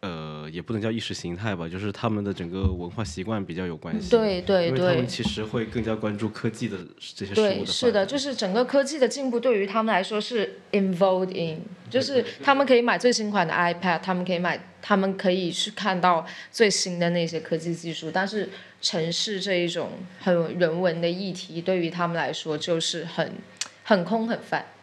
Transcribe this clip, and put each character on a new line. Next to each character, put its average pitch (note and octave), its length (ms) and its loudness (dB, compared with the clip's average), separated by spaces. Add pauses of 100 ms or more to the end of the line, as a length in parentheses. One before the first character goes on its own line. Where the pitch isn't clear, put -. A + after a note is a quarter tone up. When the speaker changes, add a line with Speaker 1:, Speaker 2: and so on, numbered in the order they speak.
Speaker 1:
呃， D#2 520 -8
也 F2 80 -8
不 G2+ 100 -8
能 A2 100 -2
叫 A2+ 80 0
意 A2+ 100 -2
识 G#2 140 -6
形 F2 220 -6
态 G2+ 200 -4
吧， E2+ 120 -6
就 F2 120 -8
是 G#2 120 -4
他 - 160 -4
们 G#2 160 0
的 G2+ 80 -2
整 F2+ 180 -6
个 F#2+ 220 0
文 F2 180 -6
化 A2+ 140 -6
习 F2+ 200 -8
惯 G#2+ 200 -4
比 F2 120 -8
较 F#2 100 -4
有 E2+ 100 -6
关 G#3+ 240 -6
系。 G3 100 -8
Speaker 2:
对， G#3+ 340 2
对， F3+ 240 4
Speaker 1:
因 E3 60 0
为 E3+ 60 2
他 F3+ 60 2
们 F3 120 4
Speaker 2:
对。 B2 100 0
Speaker 1:
其 A#2+ 160 -4
实 G#2+ 200 -2
会 A2+ 220 -2
更 A2 180 -4
加 A2 120 0
关 G#2+ 200 -2
注 G#2+ 140 -2
科 A2 200 -2
技 A2 200 -4
的 F#2+ 80 -6 (380)
这 G#3 100 -8
些 G3 80 -8
事 A3 80 4
物 - 20 6
的 G#3 60 4
发 F#3+ 60 0
展。 - 20 -4
Speaker 2:
对， G3 80 -4
是 A3+ 260 2
的， G3+ 140 4
就 C#4 120 -4
是 C#4 160 -2
整 G3 200 -2
个 A#3 100 4
科 B3+ 200 4
技 D#4 160 -4
的 B3+ 80 6
进 C4 220 -2
步 A#3+ 100 0
对 A#3 200 2
于 G3+ 80 0
他 G#3+ 140 0
们 A3 100 2
来 F#3 100 4
说 G#3 200 -2
是 G#3+ 380 -2 (120)
involved F#3 640 4
in， E3 260 -4 (300)
就 B3 120 2
是 C4 220 2 (200)
他 C#4+ 100 8
们 C#4 140 4
可 C4 80 8
以 A#3+ 60 8
买 A#3 160 4
最 B3 140 6
新 A3 200 0
款 F#3+ 160 4
的 - 60 -2
iPad， F3 460 2
他 F#3 140 -2
们 F3+ 100 0
可 F#3 80 -2
以 F3 60 0
买， E3+ 220 0 (200)
他 - 160 2
们 F#3+ 220 2
可 F#3+ 140 2
以 F3+ 200 0
去 G#3 200 -4
看 F#3+ 280 -2
到 E3+ 240 4 (280)
最 A3 180 4
新 F3+ 300 -2
的 E3+ 100 4
那 F3 160 2
些 E3 140 -2
科 E3 180 -2
技 E3 160 -2
技 E3 180 -6
术， D#3 220 -8
但 F#3+ 140 0
是 G3+ 200 -4 (340)
城 E3+ 300 0
市 G3 280 -2
这 F#3+ 160 0
一 F3 120 2
种 E3 240 -4 (280)
很 F3 400 2
人 E3+ 220 2
文 E3+ 200 2
的 E3+ 80 2
议 F#3 240 -4
题 E3+ 280 -10
对 F#3 180 0
于 E3 100 0
他 F3 180 -2
们 E3+ 80 -2
来 D3 160 -2
说 D#3 240 -4
就 E3 240 0
是 D#3+ 260 -4
很， E3 260 -2 (520)
很 F3+ 220 4
空 A3 220 0
很 A3+ 120 -2
泛。 - 240 -4 (200)